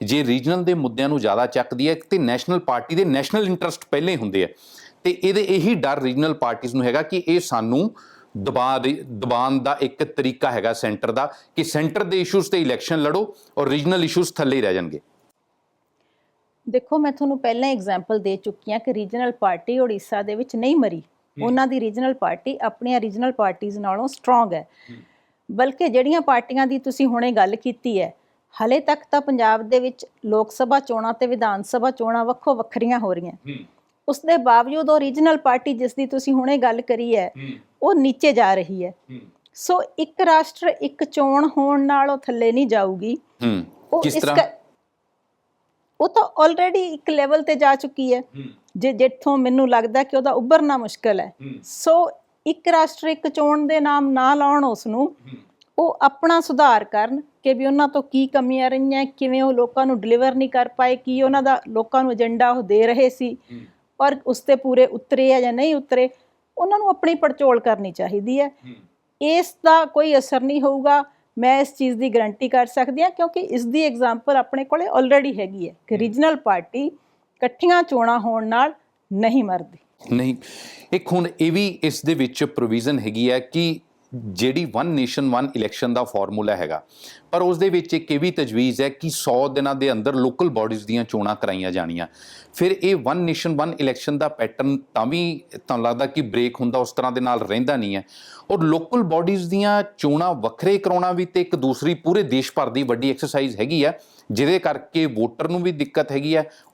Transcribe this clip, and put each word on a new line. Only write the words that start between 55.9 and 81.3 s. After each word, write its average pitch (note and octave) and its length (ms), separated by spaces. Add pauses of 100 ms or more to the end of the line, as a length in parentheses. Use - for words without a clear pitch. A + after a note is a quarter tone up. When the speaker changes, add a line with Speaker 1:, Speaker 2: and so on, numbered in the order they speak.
Speaker 2:
ਆਪਣਾ E4 380
ਸੁਧਾਰ B3+ 440
ਕਰਨ A3+ 360
ਕਿ - 340
ਵੀ C4 120
ਉਹਨਾਂ C#4 220
ਤੋਂ C#4+ 140
ਕੀ C4+ 240
ਕਮੀਆਂ C4 440
ਰਹੀਆਂ, C4+ 340
ਕਿਵੇਂ C4 380
ਉਹ C4+ 100
ਲੋਕਾਂ A#3+ 340
ਨੂੰ B3+ 140
ਡਿਲੀਵਰ A#3+ 340
ਨਹੀਂ C4 140
ਕਰ B3 200
ਪਾਏ, B3+ 280
ਕੀ B3+ 260
ਉਹਨਾਂ C4+ 200
ਦਾ C4 260
ਲੋਕਾਂ A3+ 340
ਨੂੰ B3+ 100
ਏਜੰਡਾ A#3 380
ਉਹ B3 120
ਦੇ G#3 240
ਰਹੇ B3 240
ਸੀ B3 240
Speaker 1:
ਹੂੰ। A#2+ 260 (400)
Speaker 2:
ਔਰ C#4 160 (100)
ਉਸ B3 140
ਤੇ C#4 160
ਪੂਰੇ B3+ 300
ਉਤਰੇ C4 480
ਆ B3+ 60
ਜਾਂ B3 120
ਨਹੀਂ C#4+ 220
ਉਤਰੇ, B3+ 340 (480)
ਉਹਨਾਂ G4 220
ਨੂੰ G#4 100
ਆਪਣੀ E4+ 260
ਪੜਚੋਲ C#4 460
ਕਰਨੀ G3+ 320
ਚਾਹੀਦੀ G3+ 480
ਹੈ। C#4+ 80
Speaker 1:
ਹੂੰ। B2+ 260 (460)
Speaker 2:
ਇਸ E4 440
ਦਾ D#4+ 200
ਕੋਈ D4+ 340
ਅਸਰ B3+ 220
ਨਹੀਂ C4+ 220
ਹੋਊਗਾ, C#4 420 (320)
ਮੈਂ B3+ 240
ਇਸ C#4 140
ਚੀਜ਼ B3+ 240
ਦੀ C4 100
ਗਾਰੰਟੀ A3 400
ਕਰ B3 180
ਸਕਦੀ C4 360
ਹਾਂ, F#4 80
ਕਿਉਂਕਿ E4+ 300
ਇਸ A#3+ 240
ਦੀ C4 180
ਐਗਜ਼ਾਂਪਲ B3 540
ਆਪਣੇ C4+ 280
ਕੋਲੇ D#4 240
already C4+ 500
ਹੈਗੀ F#3+ 300
ਹੈ - 60 (120)
ਕਿ A3 80
Speaker 1:
ਹੂੰ। G3+ 40
Speaker 2:
ਰੀਜਨਲ B3+ 380
ਪਾਰਟੀ A3 500
ਇਕੱਠੀਆਂ - 960
ਚੋਣਾਂ A#3+ 360
ਹੋਣ A3 280
ਨਾਲ B3+ 280 (380)
ਨਹੀਂ A3+ 320
ਮਰਦੀ। F3+ 340 (340)
Speaker 1:
ਨਹੀਂ, B2+ 240 (560)
ਇੱਕ F#3 200
ਹੁਣ F3 160 (120)